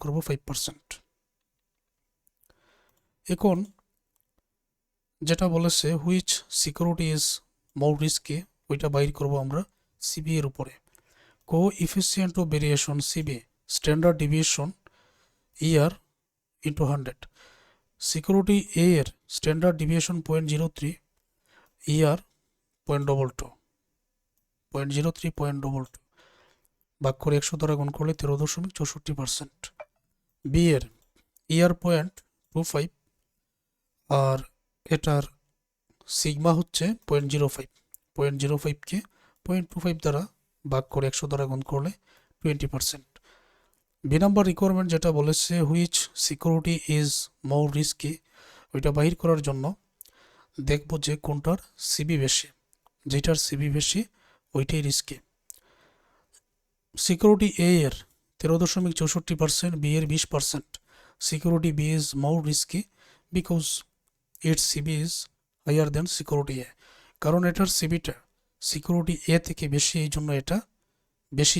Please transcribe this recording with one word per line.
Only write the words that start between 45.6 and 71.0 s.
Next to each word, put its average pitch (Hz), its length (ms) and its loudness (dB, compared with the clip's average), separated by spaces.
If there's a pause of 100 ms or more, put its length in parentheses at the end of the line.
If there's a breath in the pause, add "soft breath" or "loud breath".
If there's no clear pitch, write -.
which 170 260 2 (300)
security 165 480 0 (220)
is 147 120 0 (400)
more 147 180 2 (100)
risky, 151 340 -4 (640 loud breath)
ওইটা 139 220 0
বাহির 160 260 4
করার 165 240 2
জন্য 135 180 -2 (1080 soft breath)
দেখব 147 200 -2 (160)
যে 147 80 -2 (120)
কোনটার 151 320 0 (320)
সিবি 156 340 0
বেশি। - 240 0 (640)
যেটার 147 340 2
সিবি 143 300 -2
বেশি, 151 240 0 (560 soft breath)
ওইটাই 147 320 0
রিস্কি। - 280 -4 (1900 soft breath)
সিকিউরিটি 208 420 6 (200)
এ - 20 6 (160)
এর - 80 -4 (440)
তেরো 165 240 2
দশমিক 180 380 0
চৌষট্টি 160 400 -2
পার্সেন্ট, 165 420 0
বি 147 160 2
এর 160 140 0
বিশ 156 200 0
পার্সেন্ট। 143 380 -4 (580 soft breath)
Security 165 500 2
B - 20 0 (180)
is 147 80 -2 (180)
more 160 160 2 (100)
risky 170 320 -2 (540 soft breath)
because 165 320 0 (800)
its 156 200 2
সিবি 156 240 -4 (100)
is 170 80 -4 (540)
higher 151 280 4
than 160 120 0 (120)
security 143 380 -2 (100)
A, - 20 -20 (540 soft breath)
কারণ 165 180 2 (100)
এটার 190 280 2
সিবিটা 165 360 -2 (560)
সিকিউরিটি 170 440 -2 (180)
এ 165 40 6 (100)
থেকে - 180 -6 (100)
বেশি, - 200 2 (100)
এই 151 100 -2
জন্য 151 140 -2 (120)
এটা - 160 -2 (840)